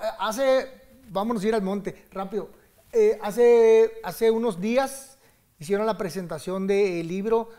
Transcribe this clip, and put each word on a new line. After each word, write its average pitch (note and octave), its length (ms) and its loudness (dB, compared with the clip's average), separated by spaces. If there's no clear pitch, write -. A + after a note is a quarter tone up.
hace, B3+ 480 0
vámonos G3+ 340 -4
a G#3 40 0
ir A3 80 0
al A3 60 0
monte, F#3+ 500 -6
rápido. F#3+ 380 -8
Eh, A3 300 4
hace, A3+ 720 6
hace A3+ 280 0
unos A3+ 280 -2
días A#3+ 580 -4
hicieron G3 260 -2
la A3 120 -2
presentación F#3 680 -6
del F#3+ 400 0
libro A3 520 -2